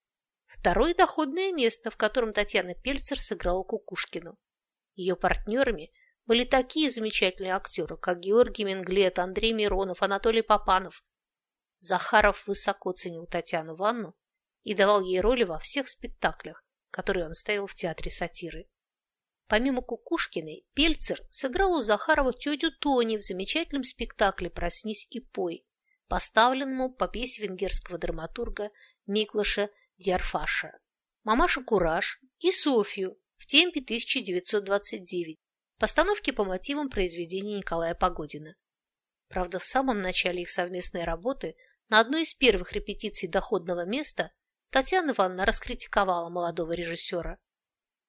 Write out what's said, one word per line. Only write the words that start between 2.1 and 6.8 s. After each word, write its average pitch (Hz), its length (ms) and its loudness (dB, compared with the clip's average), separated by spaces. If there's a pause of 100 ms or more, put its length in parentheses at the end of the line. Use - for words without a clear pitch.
Татьяна 185 420 0
Пельцер - 460 -4
сыграла 185 420 0
Кукушкину. - 760 -8 (560)
Её 180 220 -2
партнёрами 208 760 -2 (340)
были 233 180 4
такие 262 460 2